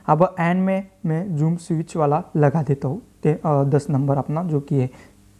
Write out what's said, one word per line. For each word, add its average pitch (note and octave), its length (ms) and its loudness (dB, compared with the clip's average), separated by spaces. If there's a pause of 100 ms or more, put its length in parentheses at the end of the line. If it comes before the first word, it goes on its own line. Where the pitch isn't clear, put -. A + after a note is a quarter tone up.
अब D#3 340 4
एंड F3 220 0
में F#3+ 240 -2 (200)
मैं E3 300 -2
जूम D#3+ 200 2
स्विच E3+ 400 -4
वाला D3+ 260 2 (140)
लगा D3+ 260 4
देता C#3+ 260 -2
हूँ, F3+ 120 -4 (220)
ते-, D#3 220 0
अ, C#3+ 200 2
दस C#3 260 2
नंबर C#3+ 260 0
अपना D3 260 -4
जो D3+ 180 -2
कि C#3 160 -2
है, B2+ 140 0 (500)